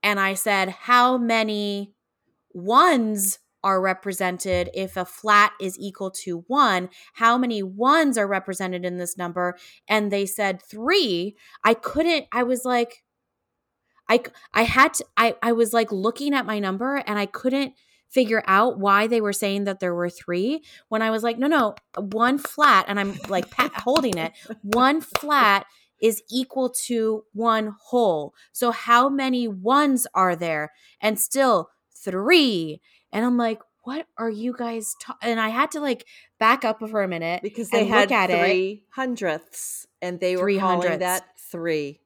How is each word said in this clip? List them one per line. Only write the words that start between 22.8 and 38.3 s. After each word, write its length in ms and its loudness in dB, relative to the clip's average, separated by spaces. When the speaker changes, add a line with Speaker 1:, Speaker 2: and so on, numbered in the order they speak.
Speaker 1:
and 100 -2
I'm, 160 -4
like, 220 -2
pa-, 200 -2
Speaker 2:
<laughs> 140 -10
Speaker 1:
holding 340 2
it, 140 -6
"one 380 2
flat 680 2
is 280 2
equal 400 -2
to 540 -2
one 440 0
whole. 560 0
So 200 0
how 360 2
many 380 -2
ones 680 0
are 200 2
there?" 380 -4
And 200 -2
still, 500 0
"Three." 880 0
And 120 -2
I'm 120 2
like, 240 -2
"What 220 -10
are 120 -4
you 280 -6
guys 420 -8
ta-," 220 -16
and 160 -2
I 120 -2
had 220 -2
to, 80 -8
like, 240 -4
back 240 4
up 160 -2
for 240 -2
a 40 -2
minute 340 -4
Speaker 2:
Because 300 -8
Speaker 1:
and 100 4
Speaker 2:
they 40 2
had 240 4
Speaker 1:
look 20 2
at 180 2